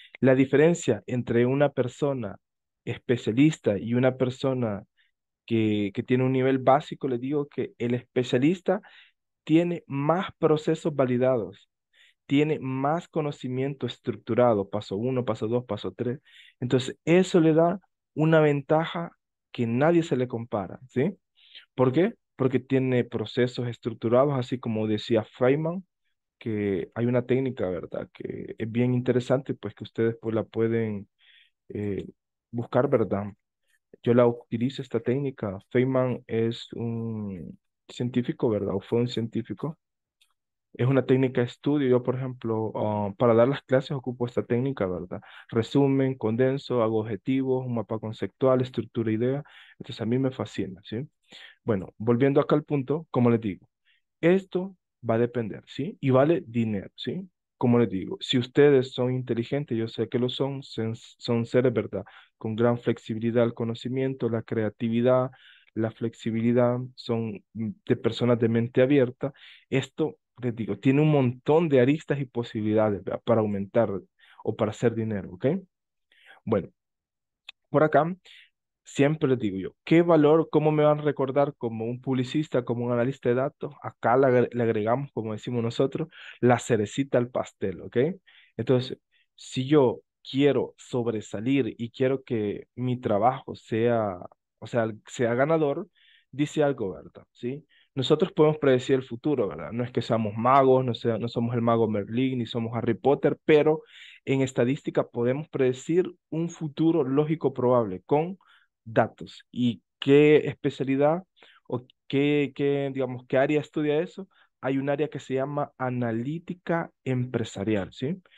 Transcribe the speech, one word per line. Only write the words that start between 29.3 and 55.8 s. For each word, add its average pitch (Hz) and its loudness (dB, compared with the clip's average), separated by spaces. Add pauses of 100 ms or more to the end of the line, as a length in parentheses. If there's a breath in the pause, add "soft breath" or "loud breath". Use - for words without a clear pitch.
pues 104 -10
que - -16
ustedes 113 -2
pues, 110 -6
la 107 -2
pueden, 110 -2 (600 soft breath)
eh, 101 -6 (440)
buscar, 123 0
¿verdad? 101 0 (720)
Yo 120 2
la 123 6
utilizo, 120 -2
esta 120 -6
técnica. 123 -4 (120)
Feynman 127 0
es 113 -4
un 110 -8 (280)
científico, 123 -2
¿verdad? 101 -2
O 98 -4
fue - -2
un 123 0
científico. 113 -6 (960)
Es 123 0
una 135 2
técnica 131 2
de 120 0
estudio. 143 0
Yo, 123 4
por 123 -2
ejemplo, 117 -4
ah, 107 -2
para 120 4
dar 117 6
las 139 -4
clases 127 0
ocupo 123 -6
esta 113 -4
técnica, 123 -2
¿verdad? 92 -8 (280 loud breath)
Resumen, 135 2
condenso, 123 0
hago 110 2
objetivos, 127 -2
un 120 -6
mapa 110 -6
conceptual, 113 0
estructura, 113 -4
idea. 127 -2 (360 loud breath)
Entonces, - -14
a 107 -4
mí 120 0
me 131 0
fascina, 95 -8
¿sí? 123 -8 (560 loud breath)
Bueno, 98 -4
volviendo 127 2
acá 151 0
al 151 0
punto, 147 -4
como 120 4
les 117 2
digo, 95 -8 (520)
esto 185 0 (320)
va 113 2
a - 2
depender, 120 -4
¿sí? 165 -10